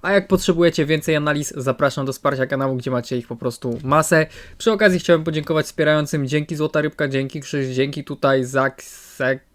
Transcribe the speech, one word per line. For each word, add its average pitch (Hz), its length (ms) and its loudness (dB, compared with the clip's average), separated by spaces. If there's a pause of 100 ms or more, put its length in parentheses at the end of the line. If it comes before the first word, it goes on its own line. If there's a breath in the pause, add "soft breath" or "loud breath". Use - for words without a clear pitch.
A 180 100 -2
jak 196 160 4
potrzebujecie 170 580 4
więcej 156 300 0
analiz, 147 420 -2
zapraszam 135 480 0
do 131 80 -4
wsparcia 131 320 -2
kanału, 135 300 -2
gdzie 127 160 -4
macie 123 260 -4
ich 120 100 -8
po 120 80 -10
prostu 120 480 -6
masę. 156 440 2 (300 loud breath)
Przy - 140 0
okazji 202 280 4
chciałem 165 240 4
podziękować 156 420 -2
wspierającym. 151 640 0
Dzięki 151 280 -2
Złota 151 260 -2
Rybka, 151 260 -4
dzięki 135 340 -4
Krzyś, 139 260 -4
dzięki 135 360 -2
tutaj 135 400 0
Zaksek 131 1000 -4 (120)